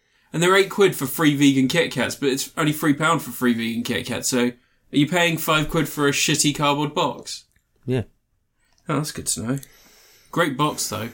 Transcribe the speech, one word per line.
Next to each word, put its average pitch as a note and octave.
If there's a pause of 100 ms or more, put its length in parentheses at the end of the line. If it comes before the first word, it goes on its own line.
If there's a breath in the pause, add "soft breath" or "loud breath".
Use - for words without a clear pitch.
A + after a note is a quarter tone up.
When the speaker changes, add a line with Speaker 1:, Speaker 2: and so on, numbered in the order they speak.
(320)
Speaker 1:
And D#3+
they're F#3
eight F#3+
quid F#3+
for C#3
three D3
vegan C#3
Kit C#3+
Kats, A2
but C#3+
it's C3+
only D3+
three D3+
pound D#3
for B2
three B2
vegan A2+
Kit A#2
Kats. G#2+
So, B2
are B2 (380)
you C#3+
paying E3+
five D#3
quid D#3+
for D3
a C#3
shitty D3
cardboard D3
box? - (420)
Speaker 2:
Yeah. B2+ (880)
Speaker 1:
Oh, D#3
that's D3
good -
to -
know. C3 (760 soft breath)
Great D#3
box, -
though. G#2+